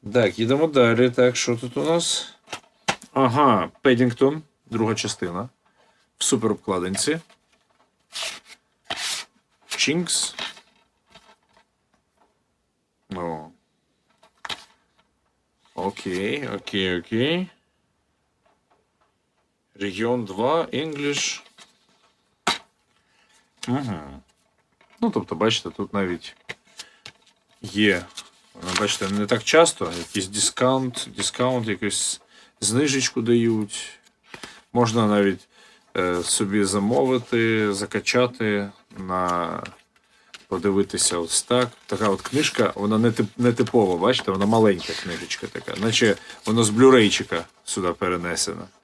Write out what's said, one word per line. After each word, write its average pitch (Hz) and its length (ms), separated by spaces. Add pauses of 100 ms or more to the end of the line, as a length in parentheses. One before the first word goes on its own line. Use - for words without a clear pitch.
(120)
Так, 107 260
їдемо 135 280
далі. 123 440
Так, 123 260
що 120 200
тут 120 200
у 143 80
нас? 165 500 (760)
Ага, 127 580 (120)
Педдінгтон, 131 600 (240)
друга 113 280
частина. 98 540 (720)
В - 60
суперобкладинці. 104 960 (2500)
Чинкс. - 680 (2750)
О. 82 320 (2250)
Окей, 98 760
окей, 95 500
окей. 147 500 (2250)
Регіон 107 500
два, 120 380
English. 143 800 (2250)
Угу. 92 540 (800)
Ну, 233 100
тобто, - 240
бачите, 104 360
тут 98 240
навіть 90 420 (1300)
є, 98 420 (500)
ну, 87 140 (120)
бачите, 101 280
не 104 180
так 107 180
часто, 156 540
якийсь 95 280
дискаунт, 123 920
дискаунт, 123 520
якусь - 520 (400)
знижечку 127 600
дають. 113 760 (760)
Можна 117 340
навіть, 101 420 (480)
е, 90 260
собі 101 420
замовити, 113 1080
закачати, 104 1000 (280)
на, 90 640 (840)
подивитися 95 720
ось 82 240
так. 123 260 (180)
Така 104 220
от 95 120
книжка, 127 540
вона 104 240
не 117 120
тип-, 110 260
не 123 160
типова, 107 440
бачите, 104 340
вона 95 160
маленька 107 460 (100)
книжечка 87 440
така, - 300
наче 110 400 (300)
воно 113 180
з 104 60
блюрейчика 107 720 (200)
сюди 90 280
перенесено. 87 760 (160)